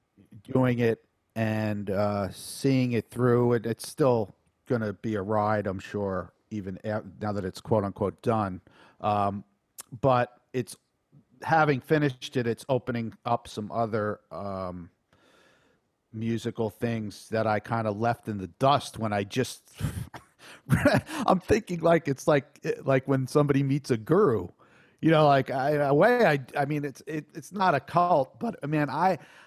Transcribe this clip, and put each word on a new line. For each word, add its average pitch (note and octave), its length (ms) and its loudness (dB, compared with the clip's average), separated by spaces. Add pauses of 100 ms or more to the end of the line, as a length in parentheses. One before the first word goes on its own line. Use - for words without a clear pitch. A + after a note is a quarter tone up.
(440)
doing B2+ 360 2
it A2+ 260 0 (300)
and, G#2+ 540 -2
uh, G2+ 420 0
seeing C3 640 -2
it A2 180 -2
through, A#2+ 420 2
it, A2 120 0
it's A#2 220 -6
still A#2+ 480 0 (300)
gonna A2 280 -2
be G#2+ 220 -6
a G2 60 -2
ride, G#2+ 460 0
I'm F#2+ 120 -4
sure, F#2+ 520 -6 (180)
even F#2+ 360 -10
a-, G#2+ 180 -4 (160)
now G#2 140 -4
that G2 100 -6
it's F#2 160 -8
quote A2 240 0
unquote F#2+ 380 -4
done. G#2 400 -2 (400)
Um, G2+ 420 -2 (580)
but B2 380 2 (140)
it's, B2+ 240 -6 (640)
having D3+ 400 2
finished D3 560 -2
it, A#2+ 100 0
it's A2+ 220 -4
opening A#2+ 440 -2 (120)
up A#2+ 240 -2
some G#2+ 220 -8
other, G#2 500 -2 (100)
um, F2+ 580 -10 (1200)
musical A2+ 560 -4
things A2+ 600 -6
that A2 180 0
I G#2+ 120 2
kinda A2 320 -4
left A2+ 360 -2
in G#2+ 100 -4
the F#2 100 -8
dust C3+ 520 0
when A2 120 -4
I G#2 120 -2
just, - 480 -6 (580)
<laughs> - 400 -16 (560)
I'm F#3+ 140 4
thinking, F3+ 400 -2
like, E3 280 4
it's C3+ 200 -4
like, D3 320 0 (240)
like C3+ 240 2
when C3+ 200 2
somebody C#3+ 360 2
meets C#3 280 0
a A#2+ 60 2
guru, A2+ 500 2 (540)
you D#3 100 4
know, D#3 140 6
like, C#3 240 4
I, C3+ 260 0
in D3 60 2
a C#3 120 2
way, A3+ 320 6
I, D3+ 140 4 (160)
I F3+ 100 0
mean, D3 200 -4
it's, C3+ 220 -10
it, D3+ 260 -6
it's - 180 -16
not F#3 240 2
a C3 40 2
cult, E3+ 600 0
but, F3 300 -8
man, D3+ 200 0
I, E3 280 2 (300)